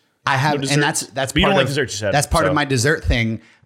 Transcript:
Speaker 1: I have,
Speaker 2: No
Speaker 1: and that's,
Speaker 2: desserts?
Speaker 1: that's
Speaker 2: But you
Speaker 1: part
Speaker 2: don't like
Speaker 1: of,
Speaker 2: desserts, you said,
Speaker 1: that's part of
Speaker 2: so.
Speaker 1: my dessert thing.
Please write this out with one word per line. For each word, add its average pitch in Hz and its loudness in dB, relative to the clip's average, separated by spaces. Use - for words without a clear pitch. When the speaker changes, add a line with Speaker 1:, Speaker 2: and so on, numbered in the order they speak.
Speaker 1:
I 135 2
have, 143 0
Speaker 2:
No 139 -4
Speaker 1:
and 143 2
that's, 151 0
Speaker 2:
desserts? - -14
Speaker 1:
that's 135 -4
Speaker 2:
But 151 0
you 180 2
Speaker 1:
part 202 2
Speaker 2:
don't 196 2
like 139 4
Speaker 1:
of, 127 -2
Speaker 2:
desserts, 139 -4
you 101 -8
said, 104 0
Speaker 1:
that's 143 0
part 165 2
of 190 0
Speaker 2:
so. - 0
Speaker 1:
my 147 2
dessert 135 0
thing. 113 0